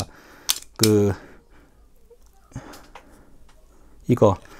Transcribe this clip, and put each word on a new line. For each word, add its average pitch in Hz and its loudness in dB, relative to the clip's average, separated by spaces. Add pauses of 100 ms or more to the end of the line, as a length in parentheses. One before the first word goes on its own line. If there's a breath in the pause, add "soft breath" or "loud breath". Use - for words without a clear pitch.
(760 loud breath)
그, 104 0 (3000 loud breath)
이거, 113 2 (240 soft breath)